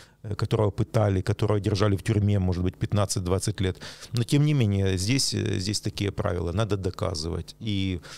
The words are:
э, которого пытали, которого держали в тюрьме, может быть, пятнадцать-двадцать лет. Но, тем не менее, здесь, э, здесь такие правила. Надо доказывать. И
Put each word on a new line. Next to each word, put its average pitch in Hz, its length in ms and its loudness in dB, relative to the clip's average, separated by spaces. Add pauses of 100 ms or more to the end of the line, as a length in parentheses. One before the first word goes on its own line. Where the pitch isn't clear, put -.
(240)
э, 107 120 -6
которого 110 360 2
пытали, 101 500 2
которого 104 380 0
держали 101 360 2
в 82 80 -6
тюрьме, 104 360 2
может 90 240 0
быть, 92 140 -2
пятнадцать-двадцать 95 840 0
лет. 92 160 0 (340)
Но, 120 120 0
тем 143 220 4
не 151 80 4
менее, 98 440 2
здесь, 117 360 0
э, 101 260 -2
здесь 101 220 -4
такие 101 300 -2
правила. 90 400 -2
Надо 104 260 0
доказывать. 85 840 -6
И 95 400 -2 (180)